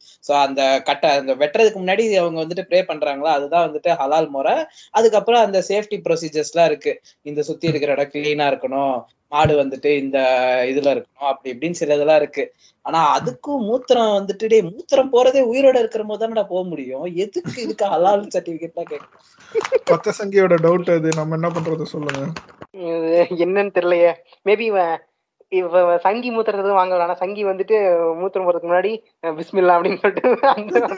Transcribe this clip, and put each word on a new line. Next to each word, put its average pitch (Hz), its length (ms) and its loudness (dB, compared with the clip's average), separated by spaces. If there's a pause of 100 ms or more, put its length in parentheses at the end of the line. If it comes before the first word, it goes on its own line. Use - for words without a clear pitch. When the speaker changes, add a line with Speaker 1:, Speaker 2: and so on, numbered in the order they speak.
(200)
Speaker 1:
So 143 160 -2
அந்த 135 480 2
கட்டை, 147 260 0
அந்த 135 240 0
வெட்டுறதுக்கு 190 460 2
முன்னாடி 190 240 0 (120)
அவங்க 170 240 0
வந்துட்டு 170 280 -6
ப்ரே 180 180 4
பண்றாங்களா, 147 460 -2
அதுதான் 147 340 0
வந்துட்டு 156 260 -2
ஹலால் 151 360 0
முறை. 143 260 -2 (360)
அதுக்கப்புறம் 226 540 4
அந்த 190 240 0
சேஃப்டி 208 300 -4
ப்ரொசீஜர்ஸ் 160 540 -4
எல்லாம் 170 180 4
இருக்கு, 147 300 -4 (220)
இந்த 147 200 -4
சுத்தி 165 260 -6
இருக்கிற 147 240 0
இடம் 143 200 -2
கிளீனா 147 340 -2
இருக்கணும், 135 560 -2 (260)
மாடு 151 280 2
வந்துட்டு 135 400 0
இந்த 135 220 -2 (480)
இதுல 139 220 0
இருக்கணும், 131 380 -4
அப்படி 135 220 -4
இப்படின்னு 147 320 -6
சில 151 140 0
இதெல்லாம் 147 220 4
இருக்கு. 143 280 0 (420)
ஆனா 160 140 0 (180)
அதுக்கும் 262 420 -6
மூத்திரம் 233 520 0
வந்துட்டு, 196 340 -2
டேய், 220 160 4
மூத்திரம் 262 500 -2
போறதே 254 280 4
உயிரோட 254 360 4
இருக்கிற 226 280 -2
போது 214 180 -8
தானடா 226 240 -2
போக 185 180 -4
முடியும், 139 400 -8 (100)
எதுக்கு 214 480 -6
இதுக்கு 214 220 -4
ஹலால் 196 420 2
சர்டிபிகேட்லாம் 170 560 -8
கேட்க? 151 240 -14 (760)
Speaker 2:
பச்சை - 280 2
சங்கியோட 196 500 2
டவுட் 175 280 2
அது, 165 260 2
நம்ம 156 180 -4
என்ன 165 140 -2
பண்றது 165 340 -4
சொல்லுங்க? 143 380 -6 (500)
Speaker 3:
இது 165 560 0 (100)
என்னன்னு 190 380 0
தெரியலையே. 175 380 4 (320)
Maybe 208 160 2
இவன், 196 340 0 (540)
இவன் 175 500 2
சங்கி 233 320 -2
மூத்திரத்துக்கு 202 500 0
வாங்க 185 160 0
வேணாம். 175 260 -2
சங்கி 202 220 -4
வந்துட்டு 196 340 0 (360)
மூத்திரம் 185 320 -4
போறதுக்கு 170 220 0
முன்னாடி, 185 240 0 (300)
அஹ், 160 140 -6
"பிஸ்மில்லா" 180 380 2
அப்படின்னு 180 240 0
சொல்லிட்டு 247 500 0
அந்த, 208 320 0 (180)